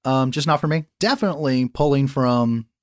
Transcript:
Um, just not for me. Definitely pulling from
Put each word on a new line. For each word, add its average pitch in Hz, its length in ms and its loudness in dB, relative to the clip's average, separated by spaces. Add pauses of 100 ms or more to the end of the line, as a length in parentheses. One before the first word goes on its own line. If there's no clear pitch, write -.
Um, 131 260 0
just 147 160 -4
not 151 140 2
for 160 60 -4
me. 156 180 -2 (140)
Definitely 151 680 0
pulling 143 400 0
from 120 580 0 (160)